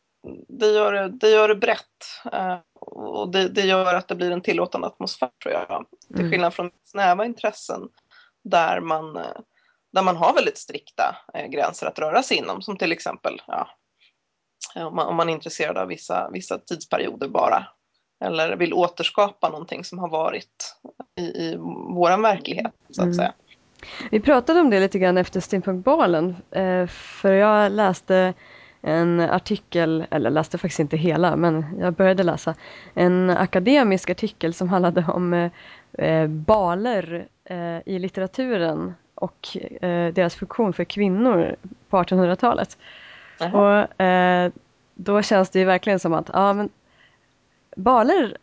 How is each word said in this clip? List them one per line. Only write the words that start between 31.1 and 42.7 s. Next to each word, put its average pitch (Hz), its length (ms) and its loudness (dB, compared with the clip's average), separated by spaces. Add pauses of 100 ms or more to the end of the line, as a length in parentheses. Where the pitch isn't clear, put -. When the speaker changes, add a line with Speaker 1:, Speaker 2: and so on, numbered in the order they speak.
Speaker 2:
men 160 300 0 (140)
jag 180 140 -2
började 190 300 4
läsa 160 320 -2 (380)
en 180 360 4
akademisk 190 800 2
artikel 175 440 -4
som 175 160 -4
handlade 180 440 2
om, 175 200 0
eh, 175 180 0 (540)
eh, 160 220 2
baler, 175 1000 0 (180)
eh, 170 400 -8
i 190 140 -6
litteraturen 180 960 -4 (220)
och, - 420 -8 (260)
eh, 175 300 0
deras 175 220 0
funktion 202 380 -2
för 175 100 -4
kvinnor 202 720 0 (340)
på 196 80 2
artonhundratalet. 185 800 0 (640)